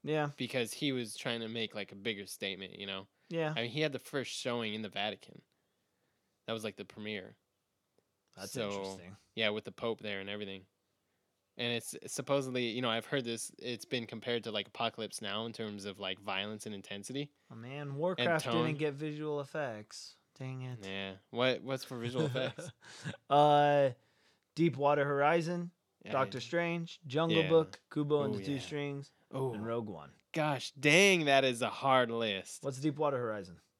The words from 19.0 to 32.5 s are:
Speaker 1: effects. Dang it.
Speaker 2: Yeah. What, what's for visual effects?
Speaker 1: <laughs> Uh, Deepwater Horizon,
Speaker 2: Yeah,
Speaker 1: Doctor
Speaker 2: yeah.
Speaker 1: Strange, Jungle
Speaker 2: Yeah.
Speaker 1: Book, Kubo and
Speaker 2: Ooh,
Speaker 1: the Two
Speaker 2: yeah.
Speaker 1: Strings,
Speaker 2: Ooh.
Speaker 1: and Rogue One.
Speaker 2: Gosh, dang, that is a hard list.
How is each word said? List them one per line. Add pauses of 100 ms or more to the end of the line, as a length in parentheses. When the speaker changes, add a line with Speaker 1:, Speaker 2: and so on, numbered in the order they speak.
Speaker 1:
effects. (220)
Dang
it.
Speaker 2:
Yeah. (180)
What,
what's
for
visual
effects? (300)
Speaker 1:
<laughs>
Uh, (680)
Deepwater
Horizon, (340)
Speaker 2:
Yeah,
Speaker 1:
Doctor
Speaker 2:
yeah.
Speaker 1:
Strange,
Jungle
Speaker 2:
Yeah.
Speaker 1:
Book, (140)
Kubo
and
Speaker 2:
Ooh,
Speaker 1:
the
Two
Speaker 2:
yeah.
Speaker 1:
Strings, (240)
Speaker 2:
Ooh.
Speaker 1:
and
Rogue
One. (220)
Speaker 2:
Gosh,
dang,
that
is
a
hard
list.